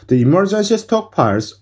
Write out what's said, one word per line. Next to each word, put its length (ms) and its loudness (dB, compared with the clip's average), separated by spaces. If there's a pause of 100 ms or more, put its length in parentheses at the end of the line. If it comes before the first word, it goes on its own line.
The 160 2
emergency 540 0
stockpiles 840 -2